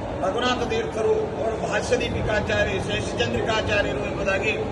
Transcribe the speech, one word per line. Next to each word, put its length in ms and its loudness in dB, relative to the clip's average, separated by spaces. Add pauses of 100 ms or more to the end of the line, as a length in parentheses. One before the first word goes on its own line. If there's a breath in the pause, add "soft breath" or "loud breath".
(240)
ರಘುನಾಥ 440 0
ತೀರ್ಥರು 460 0
ಅವರು 540 -2
ಭಾಷ್ಯ 280 2
ದೀಪಿಕಾಚಾರ್ಯ, 760 0
ಶೇಷಚಂದ್ರಿಕಾಚಾರ್ಯರು 1300 0
ಎಂಬುದಾಗಿ 540 0 (200)